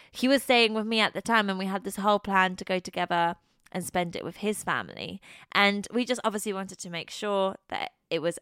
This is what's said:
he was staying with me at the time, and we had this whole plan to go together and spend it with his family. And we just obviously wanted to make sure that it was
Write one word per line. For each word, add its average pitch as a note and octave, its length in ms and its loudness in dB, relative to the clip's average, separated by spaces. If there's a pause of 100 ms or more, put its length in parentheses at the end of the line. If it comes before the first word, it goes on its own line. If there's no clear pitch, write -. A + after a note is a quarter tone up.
(120)
he - 160 0
was C4+ 160 6
staying A#3 300 4
with A3 120 -2
me A3+ 140 0
at G3+ 140 2
the G3+ 80 -4
time, A3 280 2
and F#3+ 100 -2
we F#3+ 60 -4
had F#3+ 200 -4
this G3 120 -6
whole G3+ 220 4
plan F#3 380 2
to - 80 -10
go F#3 140 0
together F3 560 0 (360)
and F3+ 140 -6
spend F3 320 -2
it - 80 -8
with E3 120 -10
his G#3 260 -4
family. B2+ 580 -6 (320)
And G3+ 400 2
we A#3+ 100 2
just B3 220 -2
obviously G#3+ 260 -2
wanted F#3+ 280 -8
to F3+ 100 -12
make E3 200 -8
sure G3 460 -2 (140)
that - 220 -6 (180)
it D#3+ 120 0
was E3+ 200 -2